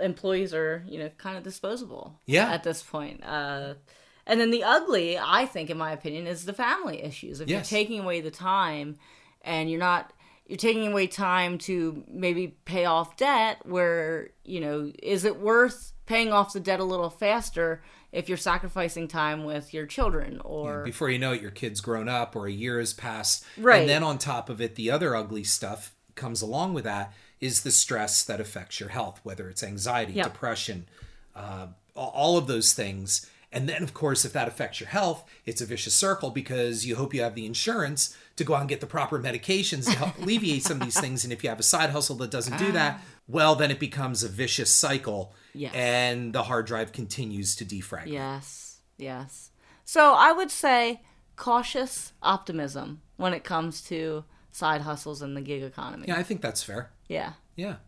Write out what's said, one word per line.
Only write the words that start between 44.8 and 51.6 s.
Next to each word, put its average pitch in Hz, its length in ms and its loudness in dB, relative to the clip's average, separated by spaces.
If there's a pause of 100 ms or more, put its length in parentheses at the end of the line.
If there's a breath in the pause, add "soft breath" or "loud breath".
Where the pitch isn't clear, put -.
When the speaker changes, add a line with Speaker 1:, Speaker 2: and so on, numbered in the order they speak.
Speaker 1:
Yes. 139 200 -8
Speaker 2:
And 123 600 2
the 120 100 0
hard 117 240 0
drive 110 260 -2
continues 101 640 -4
to 110 100 -8
defragment. 95 460 -8
Speaker 1:
Yes, 135 680 -8 (200)
yes. 135 520 -12 (340 soft breath)
So 294 300 10
I 311 180 10
would 330 200 0
say 240 500 4 (340 soft breath)
cautious - 840 0